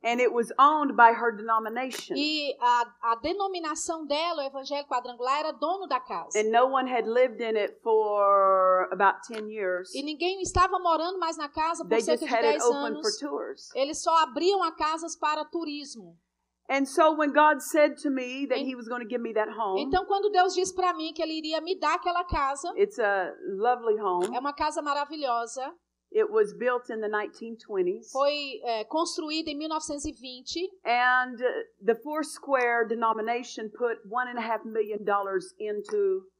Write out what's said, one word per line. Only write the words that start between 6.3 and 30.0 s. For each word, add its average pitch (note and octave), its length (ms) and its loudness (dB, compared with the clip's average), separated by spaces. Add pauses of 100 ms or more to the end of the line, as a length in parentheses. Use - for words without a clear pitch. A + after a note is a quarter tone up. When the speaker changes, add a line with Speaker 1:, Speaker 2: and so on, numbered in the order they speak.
Speaker 1:
And G#3+ 140 2
no A#3+ 160 6
one C4 200 2
had A#3+ 200 0
lived A#3 340 2
in A3+ 140 -2
it G#3 260 -2
for G3 1080 4
about F#3 340 4
ten A3 240 -8
years. F#3 420 -4
Speaker 2:
E C4 120 -6
ninguém E4 360 -4
estava F#4 380 2
morando F4 400 0
mais E4 180 -2
na D4+ 120 -8
casa E4 340 -2
por F3+ 80 -10
Speaker 1:
They A4+ 120 4
Speaker 2:
cerca A4+ 240 0
Speaker 1:
just - 60 -8
Speaker 2:
de - 40 0
Speaker 1:
had A#3 80 2
it A3+ 160 4
Speaker 2:
dez - 40 0
Speaker 1:
open C4 160 4
for C#4+ 60 -2
Speaker 2:
anos. G#3+ 320 -4
Speaker 1:
tours. - 560 -8
Speaker 2:
Eles C#4 260 -2
só E4 220 2
abriam E4+ 400 2
a E4 80 0
casas D#4+ 460 -4
para D4+ 280 -2
turismo. C#4+ 720 -10 (540)
Speaker 1:
And C#4 160 2
so D#4 300 4
when D4+ 160 2
God D4+ 280 6
said D4 420 2
to D4 80 -2
me C4 360 -4
that B3 140 -2
Speaker 2:
En-, B3+ 80 -4
Speaker 1:
he B3+ 80 -8
was A#3+ 100 -14
gonna B3 220 -6
give A#3+ 120 -4
me A#3 120 -8
that G#3+ 180 0
home, G3+ 320 -2
Speaker 2:
então, F4+ 240 0
quando G4+ 240 2
Deus F#4 240 4
disse F#4 180 0
pra F4+ 220 0
mim D#4+ 180 -6
que E4 80 -8
ele D#4+ 180 -2
iria D#4 220 -2
me F4 160 -4
dar D4+ 200 0
aquela F4 260 0
casa, C#4 540 -2
Speaker 1:
it's G3+ 240 2
a G3 340 0 (220)
lovely A3+ 440 2
home. F3+ 320 0
Speaker 2:
é A#3+ 60 -2
uma C#4 140 -4
casa D#4 280 -2
maravilhosa. C#4+ 920 -4 (360)
Speaker 1:
It G#3 200 2
was G#3 240 2
built B3 340 -2
in A3 140 -6
the G#3 60 -4
nineteen G#3+ 500 -6
twenties. G3+ 520 -4
Speaker 2:
Foi, C#4+ 540 -2
é, A3+ 200 -2
construída D#4+ 680 -2
em D4 80 -6
mil D#4 100 -6
novecentos D#4 380 -6